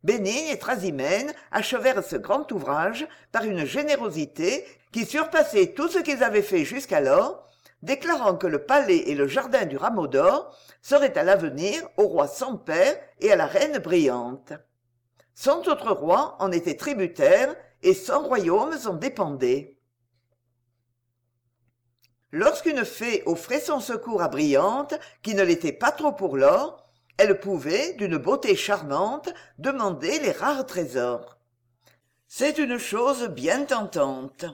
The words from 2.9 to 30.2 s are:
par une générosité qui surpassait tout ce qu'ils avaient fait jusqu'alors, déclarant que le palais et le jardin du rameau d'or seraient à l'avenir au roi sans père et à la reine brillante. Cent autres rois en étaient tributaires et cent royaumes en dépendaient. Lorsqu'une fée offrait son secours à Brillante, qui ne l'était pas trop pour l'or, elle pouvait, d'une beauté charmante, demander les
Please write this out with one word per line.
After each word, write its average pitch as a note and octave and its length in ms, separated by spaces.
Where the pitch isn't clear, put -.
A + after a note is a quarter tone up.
par A3 120
une F#3 220
générosité A3+ 1000
qui A3+ 140
surpassait D4+ 680
tout E4 160
ce F4+ 100
qu'ils D4 240
avaient G3+ 180
fait F3+ 240
jusqu'alors, F#3 840
déclarant A#3 520
que F3+ 120
le D3 160
palais G3+ 460
et D3 40
le C#3+ 140
jardin A#3+ 380
du C#3 120
rameau F3+ 300
d'or F3+ 500
seraient C#4 380
à - 40
l'avenir F3 640
au G#3 100
roi D#3+ 200
sans B3+ 300
père F#3 420
et G#3+ 120
à G3 40
la D#3+ 100
reine D4 320
brillante. C3+ 760
Cent D4 320
autres A3+ 240
rois F3 480
en F#3+ 120
étaient E3+ 260
tributaires A#3 800
et F#3 100
cent C4+ 300
royaumes A#3+ 540
en F#3+ 60
dépendaient. C#3+ 840
Lorsqu'une B3 540
fée A3+ 400
offrait E3+ 340
son D4 200
secours A3+ 420
à D#3+ 80
Brillante, E3+ 680
qui G#3+ 140
ne G3 80
l'était E3+ 300
pas C4 180
trop D4+ 220
pour D3+ 240
l'or, F3 500
elle G#3 220
pouvait, F#3+ 540
d'une G3 240
beauté G#3 380
charmante, G3+ 720
demander G3+ 600
les A3 120